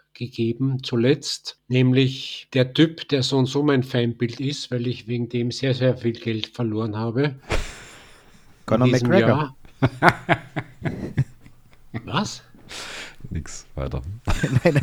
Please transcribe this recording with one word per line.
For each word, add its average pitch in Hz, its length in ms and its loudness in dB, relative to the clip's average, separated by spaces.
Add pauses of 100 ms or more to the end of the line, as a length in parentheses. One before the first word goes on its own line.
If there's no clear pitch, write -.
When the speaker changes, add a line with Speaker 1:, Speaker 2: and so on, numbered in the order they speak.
(140)
Speaker 1:
gegeben 127 720 -2
zuletzt, - 840 0
nämlich 131 840 2
der 131 200 2
Typ, 160 360 2
der 139 120 2
so 135 160 0
und 131 80 4
so 139 160 -2
mein 139 220 4
Feindbild 117 560 -2
ist, 139 320 -6
weil 123 160 -2
ich 104 200 -6
wegen 120 220 -4
dem 120 220 -2
sehr, 131 240 -2
sehr 127 220 2
viel 120 160 -2
Geld 110 340 -6
verloren 110 500 -4
habe 120 380 0 (1300)
Speaker 2:
Conor 120 220 4
Speaker 1:
in 127 60 4
diesem 123 160 4
Speaker 2:
McGregor. 147 200 6
Speaker 1:
Jahr. - 1120 2 (1500)
<laughs> 117 120 -8
Was? - 380 -4 (840)
Speaker 3:
Nix, - 360 -8 (100)
weiter. 65 260 -6 (300)
Speaker 2:
<laughs> 143 320 0
Nein, 156 200 4